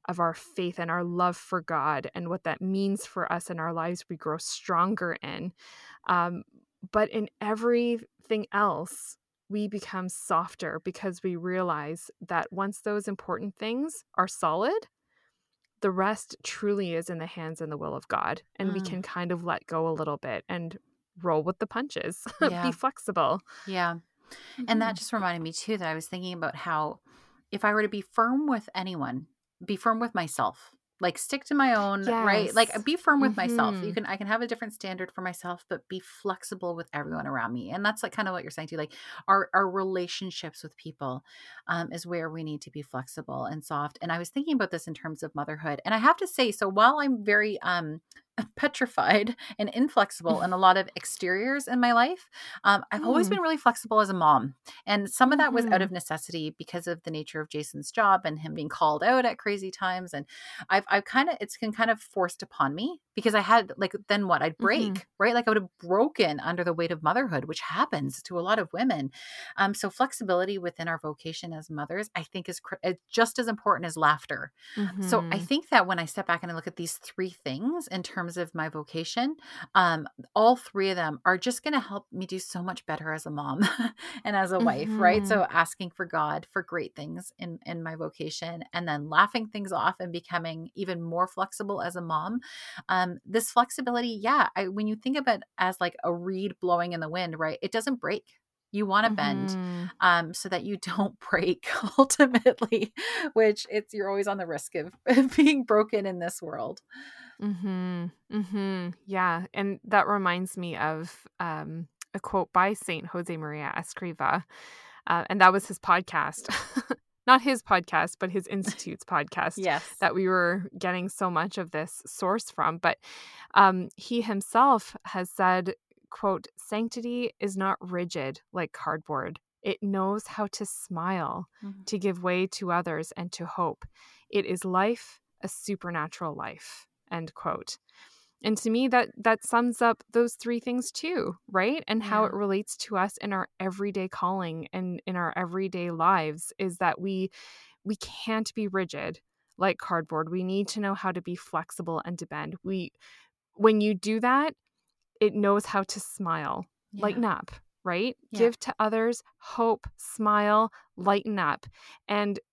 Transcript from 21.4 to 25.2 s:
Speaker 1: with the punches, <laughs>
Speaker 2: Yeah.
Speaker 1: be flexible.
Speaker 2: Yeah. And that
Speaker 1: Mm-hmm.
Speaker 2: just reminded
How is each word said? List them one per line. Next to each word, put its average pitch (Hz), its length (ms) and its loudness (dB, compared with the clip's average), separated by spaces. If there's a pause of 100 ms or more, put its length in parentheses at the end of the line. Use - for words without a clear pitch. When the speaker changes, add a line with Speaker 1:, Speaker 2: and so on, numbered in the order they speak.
Speaker 1:
with 180 160 -2
the 214 80 -2
punches, - 580 -6
<laughs> - 160 -6
Speaker 2:
Yeah. 185 220 2
Speaker 1:
be 262 100 0
flexible. 185 680 0 (260)
Speaker 2:
Yeah. 175 300 0 (720)
And 220 140 4
that 226 80 2
Speaker 1:
Mm-hmm. 214 60 -2
Speaker 2:
just - 160 -10
reminded 180 300 0